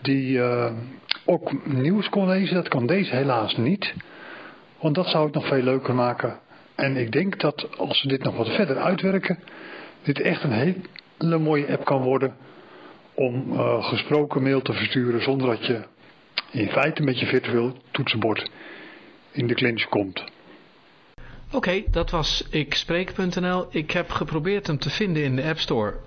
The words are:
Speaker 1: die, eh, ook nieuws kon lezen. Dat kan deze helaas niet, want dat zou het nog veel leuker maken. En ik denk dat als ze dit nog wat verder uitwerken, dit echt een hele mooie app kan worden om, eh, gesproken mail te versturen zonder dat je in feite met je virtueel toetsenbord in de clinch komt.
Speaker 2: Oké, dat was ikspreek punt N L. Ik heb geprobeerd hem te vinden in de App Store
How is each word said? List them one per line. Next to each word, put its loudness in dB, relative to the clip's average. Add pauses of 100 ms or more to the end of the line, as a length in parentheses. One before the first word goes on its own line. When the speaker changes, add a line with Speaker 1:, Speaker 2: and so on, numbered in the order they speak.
Speaker 1:
die, 2
eh, 0 (520)
ook 0
nieuws 2
kon 2
lezen. 2
Dat 0
kan 2
deze 2
helaas 2
niet, 0 (840)
want 2
dat 0
zou 2
het -2
nog 0
veel 2
leuker 2
maken. 0 (360)
En 0
ik -2
denk 2
dat -2
als 0
ze -2
dit 0
nog -2
wat 0
verder 2
uitwerken, 0 (640)
dit 0
echt 0
een 2
hele 0
mooie 2
app -2
kan 2
worden 2 (760)
om, 0
eh, 2
gesproken 2
mail 4
te -2
versturen 0
zonder 0
dat 0
je 0 (680)
in 0
feite 2
met 2
je -2
virtueel 2 (140)
toetsenbord -2 (800)
in -2
de 2
clinch 0
komt. -2 (1300)
Speaker 2:
Oké, 0
dat 2
was -2
ikspreek -2
punt -2
N 0
L. -2
Ik -4
heb -2
geprobeerd -2
hem 0
te -4
vinden 0
in 0
de -2
App -2
Store 0 (120)